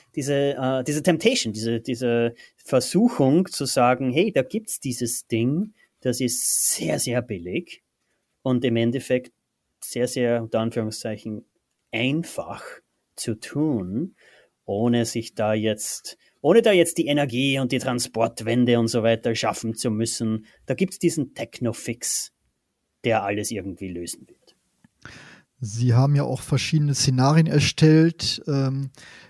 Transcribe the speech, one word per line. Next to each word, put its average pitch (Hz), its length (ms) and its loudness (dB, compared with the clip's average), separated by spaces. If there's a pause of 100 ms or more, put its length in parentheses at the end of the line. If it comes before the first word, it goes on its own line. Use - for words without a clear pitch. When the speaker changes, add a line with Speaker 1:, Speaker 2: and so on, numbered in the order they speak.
(160)
Speaker 1:
diese, 139 400 0
äh, 131 280 -2
diese 151 200 -4
Temptation, 165 500 2
diese, 113 260 -4
diese 117 540 0 (220)
Versuchung 165 920 2
zu - 180 -6
sagen, 127 460 2
hey, 185 200 2
da 139 100 2
gibt's - 380 -6
dieses - 480 -6
Ding, 135 460 0 (280)
das 123 200 -2
ist - 500 0
sehr, 156 280 -2
sehr 123 220 -2
billig 98 640 -8 (600)
und 127 200 0
im 117 140 2
Endeffekt 123 560 -2 (500)
sehr, 123 240 -2
sehr, 120 360 0
unter 110 160 -2
Anführungszeichen, 110 840 -6 (480)
einfach 127 720 -4 (520)
zu 110 200 -6
tun, 127 800 -4 (480)
ohne 117 420 0
sich - 280 -6
da 107 200 0
jetzt, - 640 -4 (240)
ohne 196 200 6
da 220 100 4
jetzt 175 280 4
die 131 80 0
Energie 135 520 2
und 127 120 -2
die 131 80 0
Transportwende 120 1000 0
und 113 80 2
so 117 140 0
weiter 113 340 2
schaffen 113 400 -2
zu - 140 -4
müssen. 110 560 -2 (200)
Da 131 100 -4
gibt's - 240 -2
diesen 160 340 0
Technofix, - 960 -6 (720)
der 110 200 2
alles 104 280 -4
irgendwie 95 380 -8
lösen 87 380 -10
wird. - 280 -20 (1040)
Speaker 2:
Sie 117 360 0
haben 143 200 4
ja 143 80 2
auch 127 180 -4
verschiedene 147 520 0
Szenarien 139 540 4
erstellt, 156 1000 4
ähm, 135 460 -2 (380)